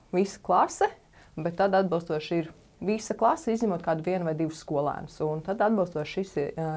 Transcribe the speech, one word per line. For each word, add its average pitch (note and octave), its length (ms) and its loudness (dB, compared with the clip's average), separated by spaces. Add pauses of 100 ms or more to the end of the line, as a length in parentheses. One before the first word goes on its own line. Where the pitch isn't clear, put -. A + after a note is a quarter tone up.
(140)
visa F#3+ 280 0
klase, D4 480 2 (440)
bet E3+ 240 -4
tad F#3+ 180 4
atbilstoši E3+ 640 0
ir E3 120 -8 (240)
visa G#3+ 380 -2
klase, A#3 380 2
izņemot G#3 300 0
kādu D#3+ 220 0
vienu F3+ 220 0
vai D#3+ 100 0
divus D#3+ 260 -2
skolēnus. D3 580 -4
Un D#3 220 -2
tad G#3 200 -2
atbilstoši F3+ 500 0
šis F#3+ 240 -4
ir, C#3+ 140 -2
ā, D#3+ 260 -4